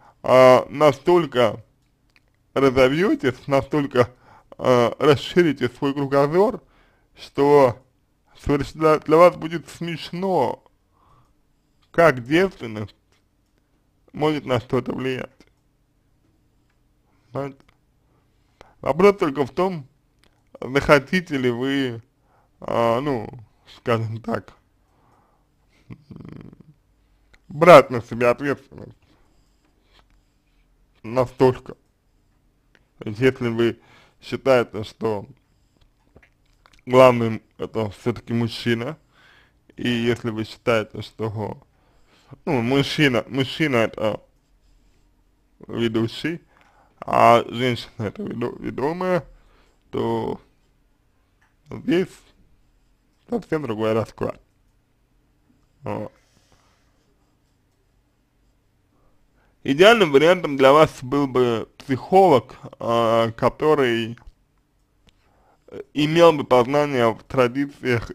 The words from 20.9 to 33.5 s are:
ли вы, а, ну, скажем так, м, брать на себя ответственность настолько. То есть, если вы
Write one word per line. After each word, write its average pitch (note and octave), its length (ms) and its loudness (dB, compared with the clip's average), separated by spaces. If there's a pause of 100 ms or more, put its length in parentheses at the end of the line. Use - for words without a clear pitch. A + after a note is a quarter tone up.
ли B2+ 120 0
вы, B2+ 540 -4 (560)
а, A#2 420 -2
ну, C#3 260 -6 (500)
скажем A2+ 440 -6
так, - 320 -8 (1400)
м, - 600 -20 (960)
брать D#3 420 8
на A#2+ 120 -6
себя A#2+ 300 -2
ответственность - 640 -8 (2000)
настолько. B2+ 760 -2 (1200)
То - 100 -14
есть, G#2+ 100 -10
если B2+ 300 0
вы A2+ 300 -2 (420)